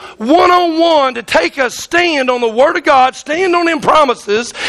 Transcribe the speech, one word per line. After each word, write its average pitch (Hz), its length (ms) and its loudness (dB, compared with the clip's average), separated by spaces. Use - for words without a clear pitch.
one-on-one 330 960 2
to 233 80 -10
take 320 340 -2
a 247 140 -2
stand 320 580 -2
on 247 100 0
the 240 80 0
Word 269 300 0
of 330 60 -8
God, 262 320 2
stand 349 400 -2
on 349 100 0
them 320 160 -2
promises 240 720 0